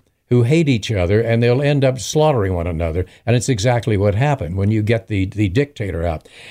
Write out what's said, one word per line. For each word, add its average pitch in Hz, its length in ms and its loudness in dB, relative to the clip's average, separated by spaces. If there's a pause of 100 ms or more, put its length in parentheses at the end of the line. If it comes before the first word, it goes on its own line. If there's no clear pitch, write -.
(280)
who 123 160 4
hate 151 240 2
each 120 240 0
other, 98 280 2
and 117 220 0
they'll 120 200 2
end 143 220 2
up 127 160 0
slaughtering 135 540 0
one 85 120 -2
another." 82 380 -2 (220)
And 113 100 2
it's 120 120 -2
exactly 117 480 0
what 101 180 2
happened 104 420 -2
when 98 140 0
you 110 120 0
get 107 260 -2
the, 95 180 -2
the 101 220 -2
dictator 95 560 -4
out. 82 240 -6 (220)